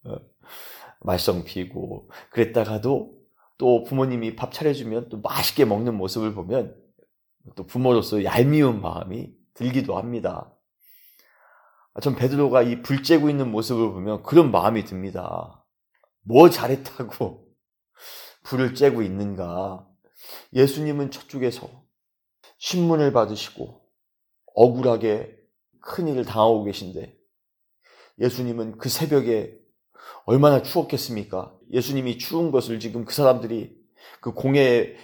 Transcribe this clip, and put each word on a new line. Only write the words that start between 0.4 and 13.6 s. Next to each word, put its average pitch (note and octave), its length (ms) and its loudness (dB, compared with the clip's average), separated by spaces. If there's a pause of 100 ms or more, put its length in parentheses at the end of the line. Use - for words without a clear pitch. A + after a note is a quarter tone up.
말썽 F2+ 440 -2
피고 F#2 680 -12 (200)
그랬다가도 A2+ 840 -2 (440)
또 A#2+ 260 2
부모님이 B2 520 -4
밥 - 160 -10
차려주면 A#2+ 560 -6
또 A2 120 -14
맛있게 - 440 0
먹는 A2+ 300 0
모습을 G2+ 400 -6
보면 G2+ 420 -6 (760)
또 F#2+ 120 -14
부모로서 A#2+ 580 0
얄미운 B2+ 580 2
마음이 E2+ 520 -10 (220)
들기도 B2 400 -4
합니다. G2+ 560 -6 (1400)
아, - 60 -12
전 C#3 140 0
베드로가 C3 480 2
이 A#2+ 200 -2
불 C3+ 200 -4
쬐고 D3+ 280 4
있는 C#3 200 -2
모습을 A2 420 -2